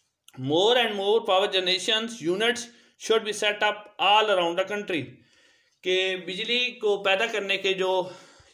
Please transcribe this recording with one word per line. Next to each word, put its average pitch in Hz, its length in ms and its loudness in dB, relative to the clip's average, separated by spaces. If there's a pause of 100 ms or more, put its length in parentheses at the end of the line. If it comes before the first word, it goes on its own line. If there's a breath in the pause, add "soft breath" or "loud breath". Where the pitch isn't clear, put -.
(520)
more 208 320 4
and 220 80 -2
more 202 280 0 (100)
power 196 220 4
generations 185 840 -2
units 233 240 0 (440 soft breath)
should 214 200 2
be 208 80 -4 (100)
set 208 200 0
up 208 120 2 (260)
all 208 240 6
around 180 340 2
the 190 120 -2
country, 196 320 -4 (800 soft breath)
कि 185 320 0
बिजली 214 560 -4
को 208 260 0
पैदा 196 300 2
करने 196 300 -2
के 190 160 0
जो 185 420 0 (380 loud breath)